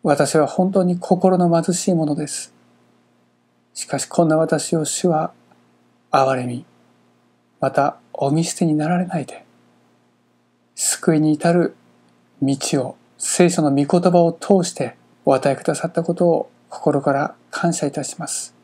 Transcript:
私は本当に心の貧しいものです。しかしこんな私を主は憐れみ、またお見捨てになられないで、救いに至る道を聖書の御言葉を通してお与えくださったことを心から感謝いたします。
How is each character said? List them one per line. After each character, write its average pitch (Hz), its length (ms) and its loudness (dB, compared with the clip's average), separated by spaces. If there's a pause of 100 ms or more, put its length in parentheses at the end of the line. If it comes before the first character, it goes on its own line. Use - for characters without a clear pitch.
私 147 340 2
は 147 100 4
本 185 240 0
当 190 140 2
に 180 140 0
心 185 380 2
の 175 140 2 (120)
貧 175 120 -2
し - 140 -4
い 185 60 2
も 160 120 0
の 143 80 -2
で - 140 -6
す。 - 260 -14 (1200)
し - 100 -12
か - 140 -6
し - 80 -6
こ - 180 2
ん 160 40 2
な 156 100 2
私 160 360 0
を 156 120 -2
主 - 220 -2
は 160 240 0 (800)
憐 135 240 2
れ 123 120 -4
み、 120 180 -8 (960)
ま 135 100 0
た 139 280 0 (140)
お 139 180 -2
見 160 140 2
捨 - 120 -8
て - 80 0
に 156 100 2
な 151 140 0
ら 175 80 0
れ 180 100 -2
な 175 120 -6
い 131 80 -6
で、 - 180 -20 (1300)
救 - 420 0
い 151 40 4
に 156 120 4
至 156 200 0
る 170 240 2 (640)
道 135 160 0 (200)
を 127 200 -4 (220)
聖 - 320 2
書 175 100 -2
の 151 100 2
御 139 140 2
言 - 20 -4 (260)
葉 175 100 6
を 165 100 2
通 185 300 0
し 175 100 -4
て 127 240 -8 (300)
お 139 80 4
与 135 160 0
え 135 60 0
く - 80 -18
だ 156 100 -2
さ 165 140 -6
っ - 40 -8
た 170 100 -2
こ 170 120 -4
と 175 140 0
を - 220 0 (200)
心 147 320 -2
か 143 100 0
ら 143 220 -2 (160)
感 - 240 -2
謝 - 120 -4
い 139 60 -4
た 147 100 -6
し - 160 -12
ま 160 100 -12
す。 - 360 -10